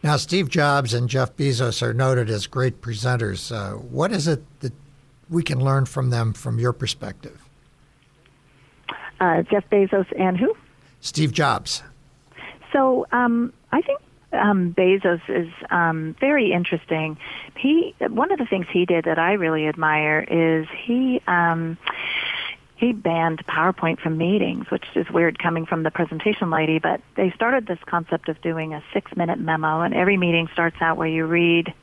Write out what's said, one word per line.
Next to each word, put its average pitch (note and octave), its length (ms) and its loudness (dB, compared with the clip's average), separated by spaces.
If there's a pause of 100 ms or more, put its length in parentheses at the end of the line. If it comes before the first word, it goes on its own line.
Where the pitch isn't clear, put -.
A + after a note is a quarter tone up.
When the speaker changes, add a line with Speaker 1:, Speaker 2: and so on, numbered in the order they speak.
Speaker 1:
Now, D3 140 2
Steve F3 320 -2
Jobs C#3+ 460 2
and A#2+ 140 0
Jeff C3 260 -2
Bezos B2+ 480 0
are A#2 100 -2
noted B2+ 360 2
as G#2 180 -4
great B2+ 340 -2
presenters. A#2 760 -2
Uh, G2+ 220 -6
what B2+ 340 -2
is D#3+ 160 0
it D3+ 160 0 (180)
that B2+ 120 -6 (560)
we E3+ 140 0
can C#3+ 200 -2
learn C3+ 220 2
from B2+ 240 -2
them A#2 240 0
from A#2 260 -4
your B2 140 0
perspective? - 680 -8 (1800)
Speaker 2:
Uh, E3+ 240 4
Jeff G3 260 0
Bezos G3 380 2 (120)
and F#3 180 2
who? C#4 180 0 (440)
Speaker 1:
Steve D3+ 320 -2
Jobs. - 520 -2 (920)
Speaker 2:
So, C4 380 4
um, A#3+ 420 2 (180)
I D4 100 2
think, C#5 180 -4 (340)
um, F#3+ 420 2
Bezos F#3 520 4
is, E3 220 -2 (200)
um, D#3+ 500 0
very C4+ 320 2
interesting. E3 680 -2 (400)
He, D#4 420 2
one C4+ 320 2
of F#4 80 2
the B3 60 0
things F#3 260 -2
he F3 140 2
did E3+ 200 2
that E3 140 0
I E3+ 140 2
really D#3+ 340 0
admire D3+ 600 2
is E3 380 2 (200)
he, B3+ 420 0
um, E3+ 500 0 (1000)
he A#3+ 160 2
banned E3 520 0
PowerPoint E3 540 0
from D#3+ 180 -2
meetings, F3+ 540 0
which - 140 -4 (100)
is E3+ 160 0
weird E3+ 260 2
coming E3 300 -2
from E3 160 -2
the D#3 80 0
presentation F3 580 -2
lady, D#3+ 300 2
but E3 220 -2 (140)
they F#3 160 2
started A#3 360 0
this F3 180 -4
concept E3 440 -4
of D#3 120 -6
doing D#3+ 320 -4
a D3 80 -10 (120)
six-minute F3 460 -2
memo, D#3+ 420 0
and - 120 0
every F#3+ 240 2
meeting E3 360 2
starts E3+ 280 0
out E3 160 2
where E3 100 -2
you D#3+ 180 0
read E3+ 460 2 (120)